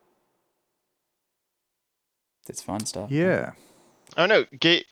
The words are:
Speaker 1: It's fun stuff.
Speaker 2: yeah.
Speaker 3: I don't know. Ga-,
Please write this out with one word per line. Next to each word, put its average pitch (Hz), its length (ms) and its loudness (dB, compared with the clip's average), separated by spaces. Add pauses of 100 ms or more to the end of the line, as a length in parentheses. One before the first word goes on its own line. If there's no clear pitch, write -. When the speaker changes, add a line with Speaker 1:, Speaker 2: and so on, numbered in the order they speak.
(2500)
Speaker 1:
It's - 140 -14
fun 104 240 -6
stuff. 104 260 -8
Speaker 2:
yeah. 151 400 0 (680)
Speaker 3:
I 170 80 4
don't 196 40 2
know. 147 300 2
Ga-, 165 320 2